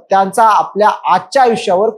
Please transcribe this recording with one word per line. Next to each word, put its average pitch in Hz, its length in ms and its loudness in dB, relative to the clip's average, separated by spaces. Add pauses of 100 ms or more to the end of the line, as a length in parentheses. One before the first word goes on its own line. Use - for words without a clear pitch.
(100)
त्यांचा 190 340 0
आपल्या 202 440 0 (260)
आजच्या 262 280 -2
आयुष्यावर 208 560 0